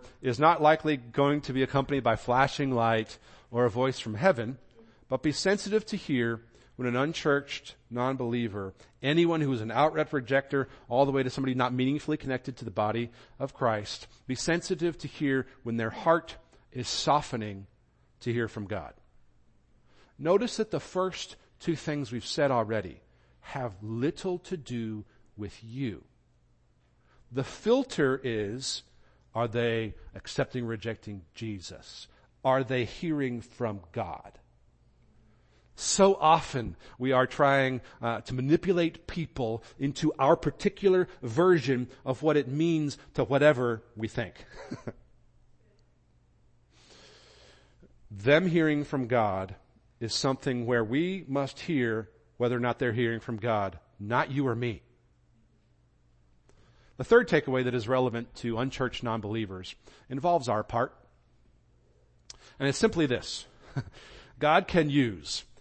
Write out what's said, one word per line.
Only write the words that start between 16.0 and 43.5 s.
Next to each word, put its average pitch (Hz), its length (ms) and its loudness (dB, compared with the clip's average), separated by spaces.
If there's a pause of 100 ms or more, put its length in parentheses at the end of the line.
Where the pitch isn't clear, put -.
is 123 160 -8
softening 110 800 -2 (540)
to 123 120 -4
hear 117 160 -2
from 104 200 -10
God. 92 260 -8 (1300)
Notice 185 380 2
that 220 120 -2
the 156 100 -4
first - 580 -6 (240)
two 165 140 0
things 143 360 -6
we've 117 140 -8
said 143 260 0
already 107 480 -2 (400)
have 127 320 -8 (100)
little 139 580 -4
to 185 180 -10
do 113 480 -8 (320)
with 101 260 -12
you. 113 400 -8 (1300)
The 135 120 -4
filter 165 760 2
is, 113 640 -4 (500)
are 117 140 -2
they 113 460 -2 (200)
accepting, 127 520 -6
rejecting 107 560 -8 (120)
Jesus? - 720 -12 (360)
Are 131 200 2
they 127 200 -2
hearing 135 580 -4
from 107 380 -6 (140)
God? 98 460 -8 (1400)
So 196 440 4
often 151 560 2 (240)
we 127 140 0
are 127 120 6
trying, 135 560 2 (200)
uh, 117 200 -2
to - 120 -10
manipulate 170 720 0
people 117 560 -6 (160)
into 147 400 0
our 143 160 8
particular 185 720 2 (140)
version 131 680 4 (180)
of 127 160 -2
what 151 160 4
it 135 120 2
means 151 480 0 (160)
to 139 100 0
whatever 127 580 4 (140)